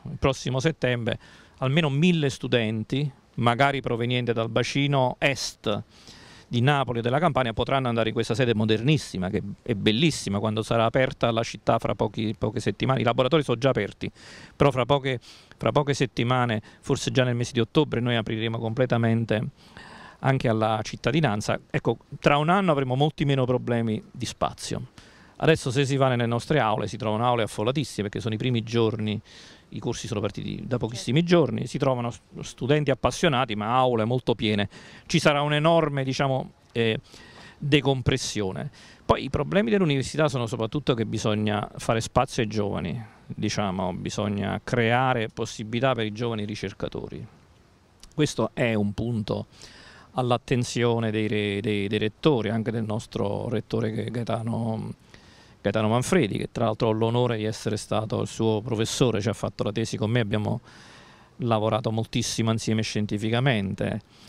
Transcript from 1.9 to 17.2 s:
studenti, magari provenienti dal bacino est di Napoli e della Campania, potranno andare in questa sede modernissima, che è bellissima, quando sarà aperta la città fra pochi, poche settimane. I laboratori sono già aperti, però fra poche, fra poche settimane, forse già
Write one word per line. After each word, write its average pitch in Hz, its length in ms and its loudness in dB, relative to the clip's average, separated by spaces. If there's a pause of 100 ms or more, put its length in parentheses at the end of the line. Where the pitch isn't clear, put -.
studenti, 123 800 0 (260)
magari 131 440 4
provenienti 120 540 0
dal 113 160 0
bacino 131 680 2
est 117 640 -2 (680)
di 120 120 0
Napoli 127 380 0
e - 20 -2
della 120 160 0
Campania, 131 340 2
potranno 131 360 0
andare 113 200 0
in 113 60 -2
questa 117 200 -2
sede 120 200 2
modernissima, 110 760 0
che 98 140 -2 (180)
è 120 140 -2
bellissima, 107 640 2
quando 110 240 -2
sarà 113 240 2
aperta 127 440 0
la 113 120 0
città - 360 -2
fra 117 160 -4
pochi, 110 440 -2
poche 107 200 -4
settimane. 120 440 -2
I - 20 -2
laboratori 127 380 2
sono 120 160 -2
già 131 100 2
aperti, 107 420 -2 (460)
però 143 140 6
fra 127 160 0
poche, 131 340 0 (380)
fra 110 140 2
poche 143 200 4
settimane, 123 680 0 (180)
forse - 300 -2
già 123 140 4